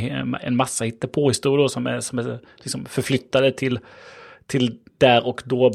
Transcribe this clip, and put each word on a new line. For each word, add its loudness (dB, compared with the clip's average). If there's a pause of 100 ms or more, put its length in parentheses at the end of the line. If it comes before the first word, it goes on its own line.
(400)
en -2
massa 0
hittepåhistorier 0
då 4
som -6
är, -4
som -8
är -6 (160)
liksom -10
förflyttade 0
till, -2 (680)
till -2 (200)
där 6
och -6
då 4